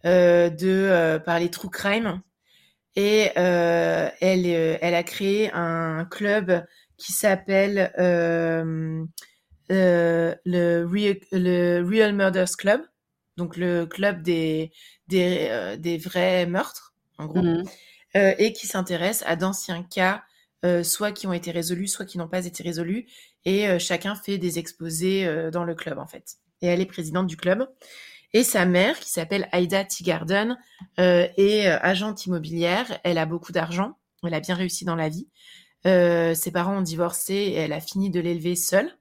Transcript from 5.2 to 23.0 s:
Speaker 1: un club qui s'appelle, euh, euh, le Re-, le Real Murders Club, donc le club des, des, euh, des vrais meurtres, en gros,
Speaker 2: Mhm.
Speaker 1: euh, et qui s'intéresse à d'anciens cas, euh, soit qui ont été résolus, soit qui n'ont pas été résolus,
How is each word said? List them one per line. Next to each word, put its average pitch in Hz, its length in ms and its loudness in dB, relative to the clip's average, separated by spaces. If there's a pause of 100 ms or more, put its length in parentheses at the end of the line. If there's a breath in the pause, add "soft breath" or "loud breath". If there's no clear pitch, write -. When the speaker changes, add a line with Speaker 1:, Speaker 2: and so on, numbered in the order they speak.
Speaker 1:
un 165 540 -4
club 185 580 0 (320 soft breath)
qui - 160 -12
s'appelle, 196 840 2
euh, 165 1040 0 (680 loud breath)
euh, 170 640 2 (100)
le 175 400 2
Re-, 196 460 0
le 175 500 2
Real 208 320 2
Murders 190 420 0
Club, 208 260 2 (540)
donc 175 220 -8
le 175 300 0
club 190 340 -2
des, 160 500 0 (360 loud breath)
des, 180 420 2
euh, 107 260 -4
des 165 220 -4
vrais 180 480 0
meurtres, - 480 -6 (240)
en 156 80 -10
gros, 156 160 0
Speaker 2:
Mhm. 170 220 2 (520 loud breath)
Speaker 1:
euh, 196 220 4
et 214 160 2
qui - 140 -12
s'intéresse 185 580 -4
à - 100 0
d'anciens 185 460 -6
cas, 185 400 -2 (440 soft breath)
euh, 175 180 2
soit 208 300 -2
qui - 120 -12
ont 185 80 -2
été 175 160 -6
résolus, 170 380 -4
soit 196 180 -8
qui 185 140 -10
n'ont 165 80 -8
pas 180 180 -4
été 170 160 -12
résolus, 170 460 -6 (380 loud breath)